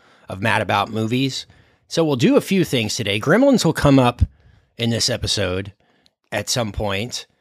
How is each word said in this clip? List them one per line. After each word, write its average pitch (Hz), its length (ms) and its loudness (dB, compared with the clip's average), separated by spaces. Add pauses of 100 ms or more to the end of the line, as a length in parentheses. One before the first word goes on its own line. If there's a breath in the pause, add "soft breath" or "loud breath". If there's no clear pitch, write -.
(280 soft breath)
of 98 140 -12
Mad 107 200 0
About 101 280 -2
Movies. 123 560 -4 (420 soft breath)
So 165 160 0
we'll 147 120 0
do 180 200 4
a - 40 4
few 185 240 0
things 110 320 -2
today. 107 240 -2
Gremlins 233 440 4
will 160 80 2
come 139 280 4
up 123 220 2 (540)
in 117 140 -2
this 113 180 -2
episode 98 640 -4 (600)
at 104 180 -4
some 113 220 -2
point. 104 540 -6 (140)